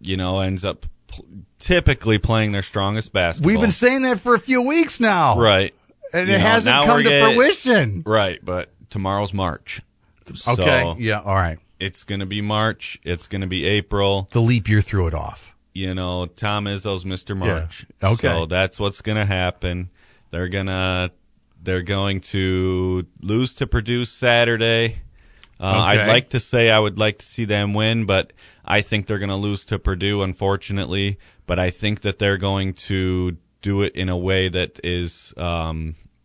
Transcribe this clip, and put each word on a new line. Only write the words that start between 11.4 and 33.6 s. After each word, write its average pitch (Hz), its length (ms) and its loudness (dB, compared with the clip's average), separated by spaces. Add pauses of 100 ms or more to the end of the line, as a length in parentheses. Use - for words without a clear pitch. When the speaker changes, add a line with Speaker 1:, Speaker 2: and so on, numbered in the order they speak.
Speaker 1:
it's 95 260 -8
gonna 98 220 -6
be 101 140 -6
March. 107 640 -2
It's 85 240 -6
gonna 98 180 -6
be 90 200 -2
April. 98 640 0
Speaker 2:
The 120 80 2
leap 113 280 2
year 107 120 4
threw 95 260 0
it 80 80 -4
off. - 400 -10 (200)
Speaker 1:
You 92 200 -6
know, 90 300 -4
Tom 104 400 -4
Izzo's 98 400 -6
Mister 95 300 -8
Speaker 2:
Yeah. 95 60 -6
Speaker 1:
March. 82 440 -4 (180)
Speaker 2:
Okay. 98 260 2
Speaker 1:
So 82 180 0
that's 90 340 0
what's 101 220 -4
gonna 107 240 -2
happen. 90 640 -2 (400)
They're 90 180 -4
gonna, 92 640 -2 (520)
they're 92 200 -2
going 98 400 -2
to 92 840 0 (140)
lose 113 360 -2
to 131 100 -4
Purdue 120 400 -2
Saturday. 117 920 2 (600)
Uh, - 60 -10
I'd 95 340 4
Speaker 2:
Okay. 104 80 2
Speaker 1:
like 120 220 4
to 123 100 -2
say 117 300 2
I 110 80 6
would 104 200 0
like 107 200 0
to - 80 -20
see - 180 -8
them 101 300 -2
win, 110 320 0
but 95 260 0 (320)
I 101 160 2
think 104 260 -4
they're 104 120 -4
gonna 98 180 -4
lose 101 300 -4
to 104 120 -4
Purdue, 98 440 -2
unfortunately. 98 960 -2 (280)
But 87 120 -2
I 92 120 2
think 104 320 -4
that 101 160 -2
they're 101 200 2
going 98 340 -2 (160)
to 92 480 -2 (260)